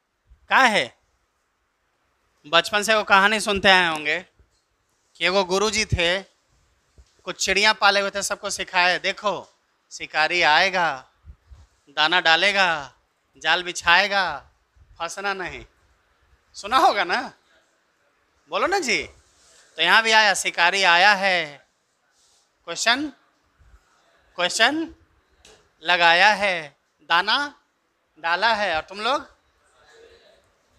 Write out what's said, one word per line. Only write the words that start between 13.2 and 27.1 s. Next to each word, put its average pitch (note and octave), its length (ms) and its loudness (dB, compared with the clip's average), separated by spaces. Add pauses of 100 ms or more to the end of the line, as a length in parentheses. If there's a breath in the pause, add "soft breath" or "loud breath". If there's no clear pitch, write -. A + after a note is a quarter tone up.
जाल E3 200 0
बिछाएगा, F#3 640 0 (720)
फंसना G3 360 -8
नहीं, D3 300 -12 (920)
सुना A3+ 220 -4
होगा A#3+ 260 2
ना, F#3+ 160 -2 (1300)
बोलो G3+ 160 -2
ना F#4+ 140 -2
जी। G#3 220 -2
तो - 800 -14
यहाँ G3 200 4
भी A3 100 0
आया, G#3+ 240 4
शिकारी F#3 480 0
आया F3+ 300 6
है, F3 520 -4 (1000)
क्वेश्चन, A#3 400 -2 (1300)
क्वेश्चन B3 500 0 (920)
लगाया F3 520 4
है, F3+ 420 -6 (320)
दाना A3 460 -2 (640)